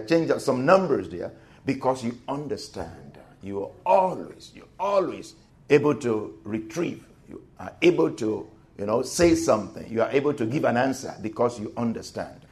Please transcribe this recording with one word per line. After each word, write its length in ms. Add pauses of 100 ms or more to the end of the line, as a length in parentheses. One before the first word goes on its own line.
change 240 (120)
some 240
numbers 420
there 240 (340)
because 380
you 240
understand. 920 (240)
You 220
are 80 (140)
always, 680
you're 120 (120)
always 580 (340)
able 260
to 480
retrieve. 640 (240)
You 120 (200)
are 100 (100)
able 300
to, 340 (320)
you 80
know, 180
say 320
something. 540
You 120
are 100
able 220
to 120
give 200
an 100
answer 460
because 400
you 160
understand. 640 (100)